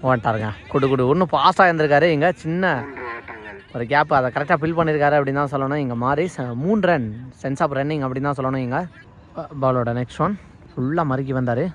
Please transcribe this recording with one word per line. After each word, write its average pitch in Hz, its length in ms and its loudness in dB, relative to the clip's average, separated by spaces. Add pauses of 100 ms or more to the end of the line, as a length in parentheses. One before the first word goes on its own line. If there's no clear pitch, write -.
ஓட்டாருங்க 110 380 0 (240)
குடு 135 200 2
குடு 131 180 2
ஒண்ணு 175 240 4
பாஸ் 160 300 2
ஆயிருந்திருக்காரு 156 520 4
இங்க. 147 120 2 (160)
சின்ன 175 260 0 (1040)
ஒரு 120 180 -4
கேப், 151 280 4
அதை 127 160 2
கரெக்டா 147 260 0
ஃபில் 160 160 0
பண்ணிருக்காரு 151 400 4
அப்படின்னு 139 240 0
தான் 139 100 -2
சொல்லணும் 143 320 -2
இங்க 120 120 -4 (100)
மாரிஸ். 151 320 0 (260)
மூணு 208 260 2
ரன், 143 160 2 (360)
சென்ஸ் 135 240 -4
ஆஃப் 143 140 -2
ரன்னிங் 147 260 -2
அப்படின்னு 135 240 -2
தான் 139 100 -4
சொல்லணும் 131 280 -2
இங்க. 131 120 -2 (840)
பாலோட 123 360 2
நெக்ஸ்ட் 123 260 -6
ஒன் 208 80 -2 (380)
ஃபுல்லா 151 400 -2
மறுக்கி 131 260 -2
வந்தாரு 123 360 0